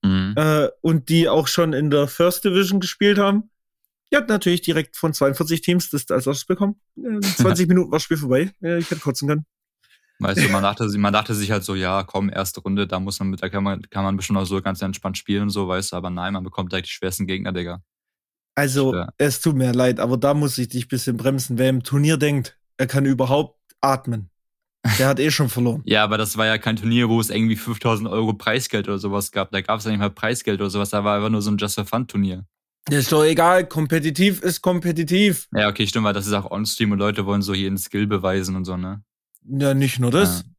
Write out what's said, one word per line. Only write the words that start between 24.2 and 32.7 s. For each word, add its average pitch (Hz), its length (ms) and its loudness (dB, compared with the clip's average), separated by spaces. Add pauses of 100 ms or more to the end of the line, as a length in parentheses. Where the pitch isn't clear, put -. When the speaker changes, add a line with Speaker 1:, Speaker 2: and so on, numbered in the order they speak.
Speaker 2:
der 131 100 4
hat 131 120 2
eh 151 100 2
schon 143 180 2
verloren. 120 340 0
Speaker 1:
<laughs> - 40 -10
Ja, 107 180 4
aber 104 140 0
das 107 180 -2
war 110 80 2
ja 110 140 2
kein 113 180 -2
Turnier, 117 320 2
wo 113 100 4
es 110 120 0
irgendwie 110 260 2
fünftausend 110 520 -2
Euro 110 260 0
Preisgeld 110 540 -2
oder 101 100 -4
sowas 101 320 -4
gab. 98 220 -4
Da 98 100 -2
gab's 104 220 -2
ja 113 60 -2
nicht 104 100 0
mal 104 100 0
Preisgeld 110 500 -2
oder 101 100 -2
sowas, 101 200 -2
da 104 120 -2
war 104 140 2
einfach 107 140 0
nur 110 100 2
so 104 100 -2
ein 104 60 0
Just 101 200 -2
for 101 100 -4
Fun 120 200 -4
Turnier. 95 380 -4 (460)